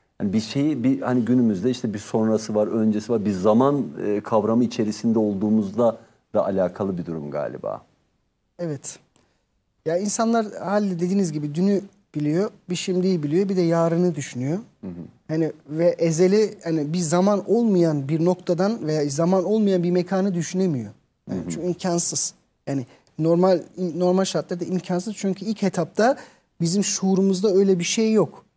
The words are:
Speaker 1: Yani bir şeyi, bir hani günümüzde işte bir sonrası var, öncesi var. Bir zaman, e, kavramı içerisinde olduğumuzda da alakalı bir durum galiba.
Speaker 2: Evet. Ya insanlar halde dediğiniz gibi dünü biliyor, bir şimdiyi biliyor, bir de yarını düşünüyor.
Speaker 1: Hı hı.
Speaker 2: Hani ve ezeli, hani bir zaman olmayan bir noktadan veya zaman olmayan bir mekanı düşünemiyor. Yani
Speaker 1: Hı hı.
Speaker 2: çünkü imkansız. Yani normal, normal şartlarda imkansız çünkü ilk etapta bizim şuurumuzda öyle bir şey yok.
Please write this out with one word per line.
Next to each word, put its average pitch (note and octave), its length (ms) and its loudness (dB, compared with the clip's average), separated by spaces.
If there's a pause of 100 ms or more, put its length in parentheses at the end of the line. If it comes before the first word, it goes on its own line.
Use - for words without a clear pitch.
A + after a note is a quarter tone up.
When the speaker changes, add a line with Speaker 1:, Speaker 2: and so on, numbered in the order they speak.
(200)
Speaker 1:
Yani G2+ 120 -2
bir G#2+ 80 2
şeyi, C#3 440 -2
bir C3+ 160 2
hani B2+ 240 0
günümüzde A#2 460 2
işte A#2+ 240 -4
bir G#2+ 40 -6
sonrası A2 560 0
var, G#2+ 120 2
öncesi A2 460 0
var. A2 120 0
Bir G#2 80 0
zaman, A2+ 540 2 (200)
e, G#2 140 -2
kavramı A2+ 440 2
içerisinde A2+ 540 0
olduğumuzda G#2+ 800 0 (360)
da G#2 120 2
alakalı F#2+ 520 -2
bir E2 80 -6
durum D#2 240 -8
galiba. B1 520 -8 (760)
Speaker 2:
Evet. D#3 400 -8 (880)
Ya D#3+ 120 0
insanlar A3+ 540 0
halde G3 480 -2
dediğiniz F3+ 320 0
gibi D3 220 -6
dünü F#3+ 260 2 (340)
biliyor, D#3+ 360 0 (200)
bir F3+ 60 -2
şimdiyi F3+ 460 0
biliyor, E3+ 260 0
bir G3 80 0
de F#3 60 2
yarını E3 520 2
düşünüyor. C#3+ 440 -4 (220)
Speaker 1:
Hı - 60 -12
hı. F#2 40 -8 (380)
Speaker 2:
Hani D#3 240 -2 (160)
ve D#3+ 200 0
ezeli, F3+ 760 2
hani D#3 280 -2
bir F3 60 0
zaman F3+ 520 2
olmayan F3 580 2
bir D#3+ 160 0
noktadan F3+ 600 0
veya D3+ 240 0
zaman E3+ 340 2
olmayan G3 380 2
bir F3 80 0
mekanı F#3 440 0
düşünemiyor. E3 560 -2 (400)
Yani F#3 100 -4
Speaker 1:
Hı E3 60 -8
hı. E3+ 40 -8
Speaker 2:
çünkü E3+ 160 -6
imkansız. E3+ 680 -2 (320)
Yani C#3 200 -6 (320)
normal, E3+ 440 4 (340)
normal F3+ 280 2
şartlarda F3 400 -6
imkansız F#3 520 -4
çünkü F#3+ 280 -4
ilk G#3+ 180 -4
etapta G#3 540 0 (440)
bizim F3+ 240 0
şuurumuzda F#3+ 680 0
öyle F#3+ 240 4
bir E3+ 60 -2
şey A3 280 0
yok. F#3+ 320 0 (120)